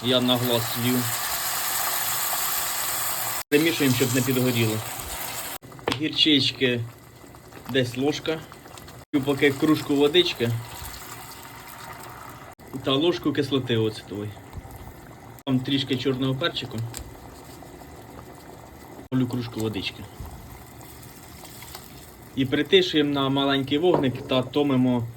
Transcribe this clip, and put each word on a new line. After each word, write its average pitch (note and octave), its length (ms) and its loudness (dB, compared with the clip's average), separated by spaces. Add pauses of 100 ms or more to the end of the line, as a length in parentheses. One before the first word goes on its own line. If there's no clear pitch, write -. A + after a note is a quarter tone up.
я B2+ 180 4
на B2 160 4
глаз A#2+ 240 2 (240)
лью. B2+ 140 4 (2500)
Перемішуємо, D3 460 6
щоб A#2+ 200 4
не C3 60 4
підгоріло. A#2+ 560 4 (1200)
Гірчички C3+ 800 4 (880)
десь B2 280 0
ложка. D3 420 0 (720)
П'ю C#3 120 2
поки C#3 280 4
кружку D3+ 440 4
водички D3 540 4 (2250)
та C#3 80 2
ложку D#3 420 2
кислоти C3 440 2
оцетової. G#2 520 -2 (1160)
Там C3 140 2
трішки C#3 380 0
чорного C3 380 0
перчику. C3 420 -2 (2250)
Лю B2+ 140 2
кружку A#2 320 -6
водички. G2+ 440 -4 (2250)
І C3 100 2
притишуємо D3 680 4
на C#3 160 2
маленький C#3 480 2
вогник D3+ 500 4
та C3 140 4
томимо B2+ 760 2